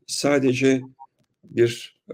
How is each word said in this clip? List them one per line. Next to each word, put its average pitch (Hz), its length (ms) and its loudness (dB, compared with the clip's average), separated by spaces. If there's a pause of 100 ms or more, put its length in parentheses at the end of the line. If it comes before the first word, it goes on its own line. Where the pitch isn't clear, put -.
sadece 131 760 0 (640)
bir, - 560 -2 (120)